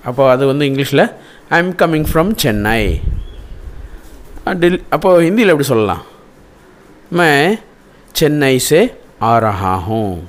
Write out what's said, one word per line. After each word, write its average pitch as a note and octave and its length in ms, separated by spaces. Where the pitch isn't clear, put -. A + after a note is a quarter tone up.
அப்போ C3 260
அது C3 160
வந்து C#3 180
இங்கிலீஷில் C#3 500
"I E3+ 140
am - 20
coming E3 480
from F3 240
Chennai." G#2+ 640
அ, G3 80
டெல்-, F3 360
அப்போ F3 300
ஹிந்தியில் G3 280
எப்படி D3 140
சொல்லலாம்? A2 400
"मैं E3+ 440
சென்னை C#3+ 560
से G3 260
आ A#2 180
रहा G2 360
हूँ G#2 300